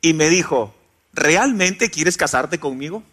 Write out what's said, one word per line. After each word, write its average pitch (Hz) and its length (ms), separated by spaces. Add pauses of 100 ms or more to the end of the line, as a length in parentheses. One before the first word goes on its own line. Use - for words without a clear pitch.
y 160 120
me 156 160
dijo: 143 460 (380)
"¿Realmente 190 760
quieres 160 260
casarte 135 440
conmigo?". 147 420 (100)